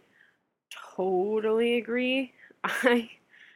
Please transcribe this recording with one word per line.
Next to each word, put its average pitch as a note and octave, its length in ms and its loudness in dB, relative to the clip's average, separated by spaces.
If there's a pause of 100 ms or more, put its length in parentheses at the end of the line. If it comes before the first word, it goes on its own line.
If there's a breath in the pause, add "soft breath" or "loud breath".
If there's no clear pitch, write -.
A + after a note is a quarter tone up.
(960)
totally G#3+ 800 0
agree. B3+ 560 -2 (160 soft breath)
<laughs> - 160 -12
I A#3+ 440 2 (460 soft breath)